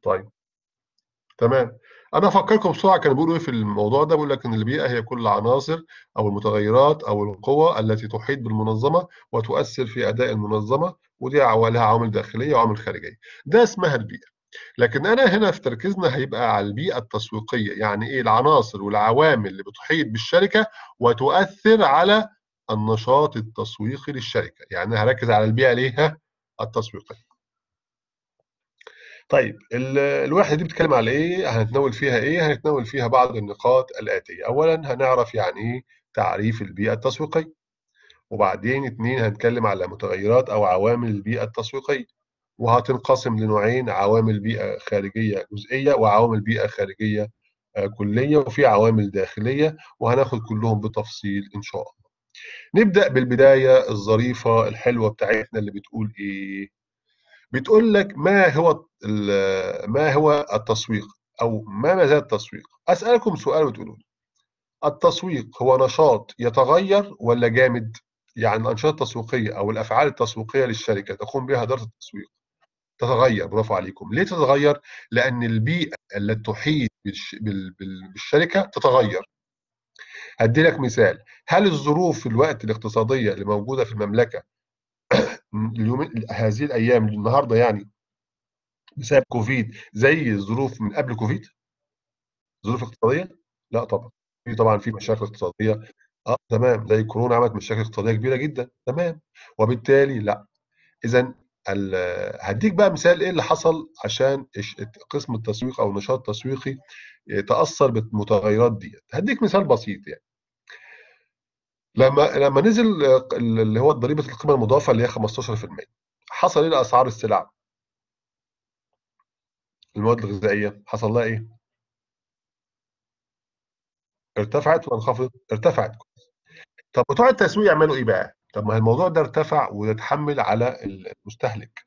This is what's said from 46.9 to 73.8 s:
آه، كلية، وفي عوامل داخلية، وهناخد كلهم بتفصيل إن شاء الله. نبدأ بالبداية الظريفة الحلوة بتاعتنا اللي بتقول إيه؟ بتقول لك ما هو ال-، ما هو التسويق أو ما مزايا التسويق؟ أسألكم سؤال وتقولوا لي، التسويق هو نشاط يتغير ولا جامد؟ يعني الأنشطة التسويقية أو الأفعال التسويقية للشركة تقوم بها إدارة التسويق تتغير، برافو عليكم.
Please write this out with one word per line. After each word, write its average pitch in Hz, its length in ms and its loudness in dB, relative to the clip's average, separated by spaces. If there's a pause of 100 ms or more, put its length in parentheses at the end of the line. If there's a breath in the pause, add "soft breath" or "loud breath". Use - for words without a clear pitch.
آه، 98 100 -2
كلية، 110 500 0
وفي 135 280 2
عوامل 107 460 4
داخلية، 107 680 -2 (220 loud breath)
وهناخد 123 400 0 (100)
كلهم 110 300 0
بتفصيل 104 640 -6 (120)
إن 101 60 -10
شاء - 200 -10
الله. - 220 -18 (720 loud breath)
نبدأ 196 320 4
بالبداية 131 840 6
الظريفة 113 800 0
الحلوة 113 420 0
بتاعتنا 110 500 -2
اللي 101 120 -6
بتقول 107 480 -10
إيه؟ 98 500 -10 (840 soft breath)
بتقول 214 420 4
لك 196 240 0
ما 185 360 4
هو 160 320 2 (200)
ال-، 98 840 -2
ما 139 240 0
هو 147 400 2
التسويق 110 520 -4 (360)
أو 113 260 -2
ما 120 280 0
مزايا 151 240 4
التسويق؟ - 440 -8 (240)
أسألكم 208 480 2
سؤال 151 280 0
وتقولوا 113 320 -6
لي، - 80 -20 (800)
التسويق 147 800 -2
هو 131 220 6
نشاط 127 540 2
يتغير 170 800 2
ولا 120 280 2
جامد؟ 117 500 0 (380)
يعني 110 280 0
الأنشطة 117 260 -2
التسويقية 120 680 -4
أو 101 140 -2
الأفعال 113 360 0
التسويقية 117 580 -2
للشركة 107 500 -4
تقوم 123 300 -8
بها 127 180 0
إدارة 117 200 -4
التسويق - 440 -18 (720)
تتغير، 120 480 2
برافو 107 260 -2
عليكم. 95 400 -8